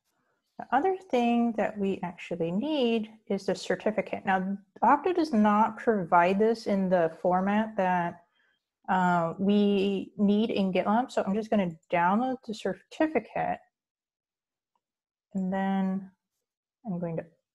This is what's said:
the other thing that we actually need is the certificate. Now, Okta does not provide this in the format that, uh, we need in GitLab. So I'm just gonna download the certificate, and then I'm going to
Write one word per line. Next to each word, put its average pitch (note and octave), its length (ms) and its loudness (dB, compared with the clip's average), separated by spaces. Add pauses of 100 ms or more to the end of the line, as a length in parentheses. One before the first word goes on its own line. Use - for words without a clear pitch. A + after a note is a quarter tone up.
(600)
the - 120 -14
other E4+ 240 2
thing A#3+ 580 0
that G#3+ 240 -2
we G3 260 -2
actually F3 480 -6
need A#3 580 -2 (180)
is G3 200 -4
the F#3 80 0
certificate. G3 680 -4
Now, F#3+ 340 -2 (260)
Okta D4 320 2
does D#4+ 180 0
not G#3+ 440 2
provide F#3 600 2
this A3 300 0
in G3 220 0
the E3 340 2
format G3+ 540 0
that, F3+ 480 -2 (640)
uh, F3+ 520 2
we G3+ 800 2
need G#3 340 2
in F#3+ 200 0
GitLab. G#3 400 0
So G#3 140 -2
I'm G3 80 -2
just A3 160 -4
gonna G3 220 0 (200)
download G#3 540 0
the A3+ 80 -10
certificate, - 1040 -4 (1700)
and F#3+ 180 -4
then F#3+ 600 -2 (720)
I'm F3+ 140 -6
going E3+ 160 -6
to E3 100 -8 (300)